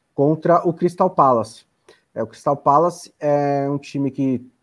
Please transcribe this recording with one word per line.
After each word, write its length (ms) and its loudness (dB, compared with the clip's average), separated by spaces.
contra 520 2
o 60 0
Crystal 380 -2
Palace. 520 0
É, 120 -8
o 20 -4
Crystal 320 -4
Palace 600 0
é 500 -2
um 80 -4
time 320 -6
que 340 -4